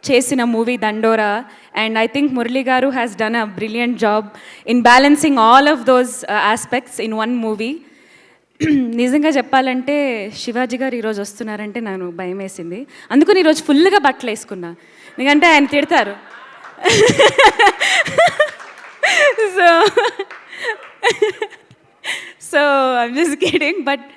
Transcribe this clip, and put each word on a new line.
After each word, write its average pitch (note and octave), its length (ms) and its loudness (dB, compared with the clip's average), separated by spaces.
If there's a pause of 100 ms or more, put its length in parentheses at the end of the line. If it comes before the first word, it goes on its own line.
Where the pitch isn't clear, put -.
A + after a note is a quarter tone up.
చేసిన B3+ 360 0
మూవీ A#3 340 -2
దండోరా. G#3+ 540 0 (500)
And A3 200 -2
I A3+ 120 0
think C#4+ 220 0
మురళి B3 320 -4
గారు B3+ 200 0
has B3 220 -4 (120)
done A3 140 -2
a A3+ 100 -2 (120)
brilliant A3+ 460 -4
job G#3+ 200 0 (480)
in B3 100 2
balancing C#4 560 6
all A#3+ 360 6
of C4+ 60 -2 (100)
those, B3+ 220 2 (120)
uh, G#3 300 0
aspects - 420 -6 (100)
in A3 100 -6
one A3 180 -4 (120)
movie. A3 280 -6 (880)
<clears throat> B3+ 400 0
నిజంగా D4 280 2
చెప్పాలంటే, C4 680 0 (420)
శివాజీ B3 400 -6
గారు B3+ 180 -6
ఈరోజు G#3+ 260 -6
వస్తున్నారంటే G#3 580 -10
నాకు F#3+ 320 -8
భయం F#3 260 -10
వేసింది. F#3+ 420 -12 (320)
అందుకని E4 280 4
ఈరోజు D#4 240 2
ఫుల్గా F4 340 2
బట్టలు C4+ 320 0
వేసుకున్నా, F3+ 420 -10 (460)
ఎందుకంటే C#4+ 300 4
ఆయన D4 180 6
తిడతారు. C#4 560 0
<laughs> - 40 -20 (3250)
So, F4 100 4 (2750)
<laughs> - 100 -16
so C#4+ 100 2 (400)
I'm A#3+ 200 -4
just D4+ 180 -2
kidding, E4 380 -2 (120)
but C#4 100 -2 (180)